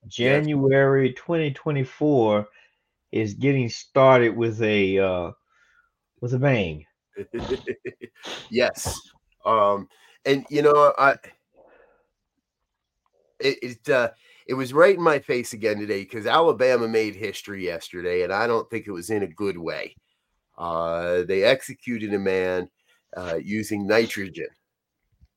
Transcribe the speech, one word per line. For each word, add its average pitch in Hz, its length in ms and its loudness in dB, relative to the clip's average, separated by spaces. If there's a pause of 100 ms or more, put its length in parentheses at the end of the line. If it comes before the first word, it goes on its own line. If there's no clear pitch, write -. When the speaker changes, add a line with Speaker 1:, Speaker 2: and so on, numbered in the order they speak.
Speaker 1:
Yes. - 120 -20
Speaker 2:
January 139 960 2
twenty 160 380 -4
twenty-four 131 920 0 (680)
is 107 220 -2
getting 127 340 0
started 127 640 4
with 113 280 -2
a, 101 360 2
uh, 90 320 0 (880)
with 123 140 -6
a 127 60 0
bang. 101 460 0 (300)
Speaker 1:
<laughs> 101 100 -12 (1200)
Yes. - 500 -2 (460)
Um, 101 420 2 (380)
and, 139 240 0
you 147 120 0
know, 147 380 6
I, 156 160 6 (2250)
it, 135 220 -2
it, 123 280 -12
uh, 123 200 2 (380)
it 131 80 -4
was 131 180 -6
right 180 220 6
in 175 60 -6
my 156 180 2
face 127 340 -4
again 107 260 -2
today 104 240 -6
'cause 107 220 -10
Alabama 127 640 2
made 110 280 -2
history 98 480 -10
yesterday, 87 600 -4
and 87 100 -4
I 107 140 0
don't 113 220 -2
think 104 180 -10
it 104 40 -10
was 87 180 -10
in 107 140 -2
a 92 40 -4
good 87 300 -6
way. 80 380 -8 (640)
Uh, 85 680 -2
they 95 200 0
executed 117 680 -2
a 101 60 0
man, 92 500 -2 (460)
uh, 87 260 -6
using 104 460 -6
nitrogen. 101 600 -2 (880)